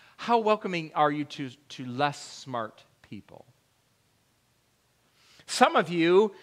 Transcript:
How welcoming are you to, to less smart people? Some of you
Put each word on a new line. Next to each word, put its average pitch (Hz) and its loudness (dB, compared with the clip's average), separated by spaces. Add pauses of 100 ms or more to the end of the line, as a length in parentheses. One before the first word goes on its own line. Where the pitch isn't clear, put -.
(160)
How 233 0
welcoming 202 -2
are 151 4
you 147 -4
to, 139 -12 (200)
to - -14
less 139 -4
smart - -12 (180)
people? - -20 (2000)
Some 269 4
of 208 2
you 175 4